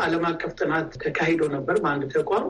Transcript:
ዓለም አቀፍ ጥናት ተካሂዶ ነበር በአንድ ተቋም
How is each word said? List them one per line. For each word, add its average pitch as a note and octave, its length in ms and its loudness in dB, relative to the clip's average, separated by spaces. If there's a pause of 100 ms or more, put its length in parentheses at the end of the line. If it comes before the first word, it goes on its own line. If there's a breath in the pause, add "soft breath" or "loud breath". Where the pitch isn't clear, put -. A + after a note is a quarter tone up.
ዓለም E3 240 0
አቀፍ E3 320 -2
ጥናት D#3 400 0
ተካሂዶ D#3+ 540 0
ነበር C#3+ 280 0
በአንድ C#3+ 320 0
ተቋም F3 380 0